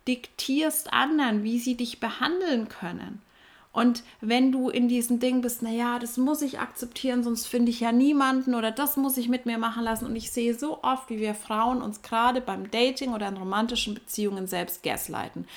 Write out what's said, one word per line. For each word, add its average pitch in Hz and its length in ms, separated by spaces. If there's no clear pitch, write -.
diktierst 277 840
anderen, 254 520
wie 226 140
sie 247 160
dich 240 260
behandeln 269 680
können. - 540
Und 233 300
wenn 254 320
du 254 160
in 247 180
diesem 240 320
Ding 254 220
bist, 240 220
„Na 226 80
ja, 240 280
das 240 200
muss 294 240
ich 262 180
akzeptieren, 247 640
sonst 233 220
finde 240 240
ich 233 100
ja 233 100
niemanden 262 640
oder 226 160
das 277 280
muss 269 180
ich 240 140
mit 247 160
mir 233 100
machen 226 280
lassen.“ 226 200
Und 226 100
ich 226 160
sehe 233 220
so 294 300
oft, 254 260
wie 220 100
wir 214 160
Frauen 226 460
uns 214 220
gerade 247 400
beim 196 280
Dating 254 440
oder 208 140
in 196 100
romantischen 208 560
Beziehungen 196 520
selbst 175 360
gaslighten - 760